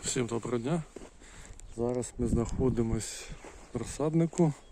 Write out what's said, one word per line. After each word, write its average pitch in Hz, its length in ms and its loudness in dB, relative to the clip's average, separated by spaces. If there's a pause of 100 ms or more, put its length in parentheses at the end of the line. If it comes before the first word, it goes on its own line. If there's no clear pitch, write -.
(160)
Всім 127 120 0
доброго 117 300 -2
дня! 151 260 0 (920)
Зараз 120 400 0
ми 123 100 2
знаходимось 117 960 2 (480)
в 127 40 -2
розсаднику. 156 760 4 (180)